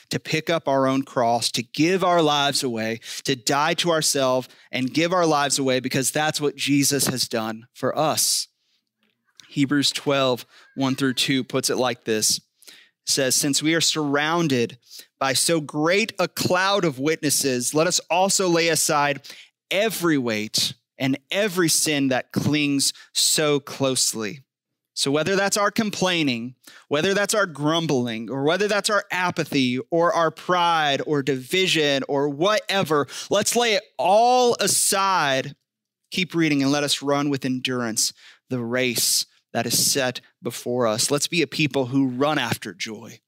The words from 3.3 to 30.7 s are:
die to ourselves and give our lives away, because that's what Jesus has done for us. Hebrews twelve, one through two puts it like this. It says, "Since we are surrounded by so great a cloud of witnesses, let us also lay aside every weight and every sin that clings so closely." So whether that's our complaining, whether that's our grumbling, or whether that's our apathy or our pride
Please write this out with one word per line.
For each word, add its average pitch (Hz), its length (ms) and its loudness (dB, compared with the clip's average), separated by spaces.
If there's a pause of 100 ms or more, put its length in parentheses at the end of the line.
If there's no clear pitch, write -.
die 147 400 0
to 170 160 0
ourselves 131 580 0 (220)
and 127 240 -4
give 170 180 2
our 175 140 4
lives 143 320 2
away, 131 200 2
because 131 300 -2
that's 151 320 -2
what 147 140 -2
Jesus 139 500 2
has 123 220 -2
done 113 440 -6
for - 240 -4
us. 139 520 0 (1000)
Hebrews 139 440 0
twelve, 135 560 0 (260)
one 135 220 0
through 135 180 0
two 131 300 0
puts - 260 -4
it 110 80 -2
like 123 280 -2
this. 107 320 0
It - 360 -20 (320)
says, 131 300 0
"Since 143 260 0
we 160 140 2
are 160 60 2
surrounded 147 960 0 (400)
by 135 140 0
so 165 280 2
great 160 560 0
a 175 100 0
cloud 185 560 0
of 143 140 -2
witnesses, 139 800 0
let 156 100 4
us 180 140 0 (100)
also 185 400 2
lay 165 200 4
aside 143 520 0 (500)
every 170 480 0
weight 110 540 -2 (260)
and 135 180 0 (140)
every 185 360 0
sin 143 420 0
that 123 220 -2
clings 143 600 0 (200)
so 147 460 2
closely." 127 840 -2 (540)
So - 140 -2
whether 160 260 0
that's 196 220 0
our 202 140 2
complaining, 165 840 0 (340)
whether 165 280 0
that's 202 180 0
our 196 140 2
grumbling, 143 800 -2
or 135 140 -6
whether 185 240 2
that's 202 240 0
our 202 180 2
apathy 147 720 -2 (100)
or 170 240 2
our 160 160 2
pride 160 800 0